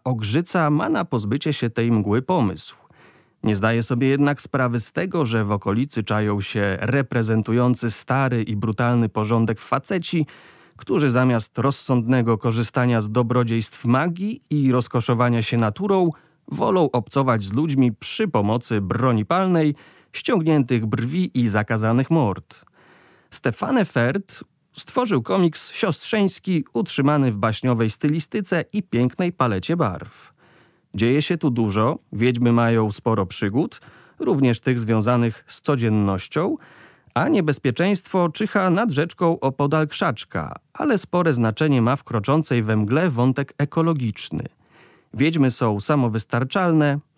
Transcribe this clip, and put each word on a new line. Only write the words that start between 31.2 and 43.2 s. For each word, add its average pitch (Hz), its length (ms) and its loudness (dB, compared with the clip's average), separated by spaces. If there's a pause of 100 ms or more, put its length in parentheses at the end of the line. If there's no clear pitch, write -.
się 175 160 -2
tu 156 120 0
dużo, 113 500 0 (140)
wiedźmy 120 380 2
mają 117 400 2
sporo 104 340 -2
przygód, 110 560 -4 (380)
również 135 420 2
tych 127 180 0
związanych 113 680 0
z - 140 -14
codziennością, 117 920 0 (580)
a 127 140 2
niebezpieczeństwo 175 1040 0
czyha 190 400 -2
nad 196 220 2
rzeczką 165 480 -2
opodal 143 480 0
krzaczka, 113 680 -6 (180)
ale 269 240 0
spore 170 360 0
znaczenie 120 480 2
ma 123 140 2
w - 80 -6
kroczącej 123 600 0
we 107 140 0
mgle 131 320 2
wątek 131 480 0